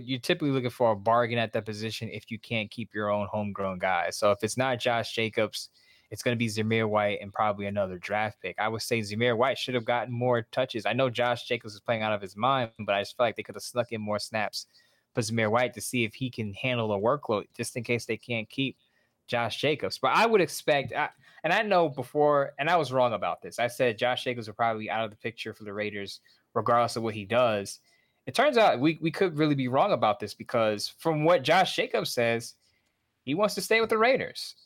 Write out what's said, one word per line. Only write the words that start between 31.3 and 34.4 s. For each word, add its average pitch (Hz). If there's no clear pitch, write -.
Josh 170
Jacobs 214
says, 117
he 135
wants 202
to 202
stay 226
with 226
the 220
Raiders. 233